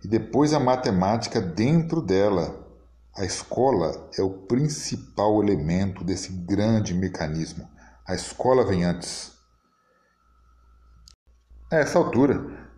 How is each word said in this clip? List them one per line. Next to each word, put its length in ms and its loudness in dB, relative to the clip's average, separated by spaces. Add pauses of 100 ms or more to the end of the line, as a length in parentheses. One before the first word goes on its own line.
e 40 -10
depois 460 2
a 60 4
matemática 840 0
dentro 600 0
dela. 680 0 (500)
A 80 -4
escola 920 -2
é 40 0
o 80 0
principal 1120 -2
elemento 640 0
desse 260 -4
grande 600 0
mecanismo. 760 -4 (400)
A 80 -4
escola 500 2
vem 200 2
antes. 480 -6 (2250)
A 60 0
essa 240 4
altura, 460 2 (320)